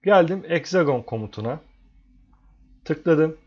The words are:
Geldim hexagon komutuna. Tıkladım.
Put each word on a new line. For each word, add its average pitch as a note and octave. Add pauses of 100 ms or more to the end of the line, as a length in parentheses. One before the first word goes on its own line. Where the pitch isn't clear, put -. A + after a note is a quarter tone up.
Geldim F#3
hexagon D#3+
komutuna. A2+ (1300)
Tıkladım. D#3